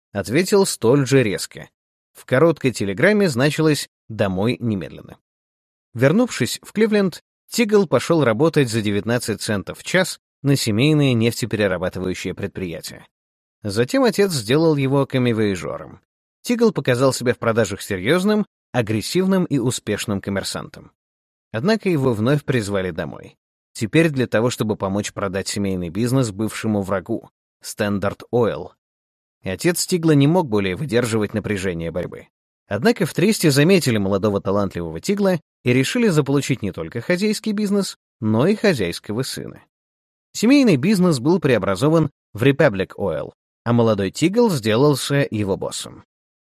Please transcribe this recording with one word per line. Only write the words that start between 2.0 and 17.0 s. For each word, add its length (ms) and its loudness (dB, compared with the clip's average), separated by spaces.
В 120 -20
короткой 460 2
телеграмме 560 0
значилось 640 0
"Домой 520 -2
немедленно". 580 -6
Вернувшись 680 0
в 120 -20
Кливленд, 480 0
Тигл 380 2
пошёл 360 2
работать 460 2
за 120 0
девятнадцать 600 -2
центов 380 -4
в 40 -20
час 360 -2
на 120 4
семейное 580 2
нефтеперерабатывающее 1200 -2
предприятие. 720 -10
Затем 400 0
отец 280 2
сделал 440 2
его 320 0
камевояжёром. 920 -2
Тигл 280 2
показал 420 2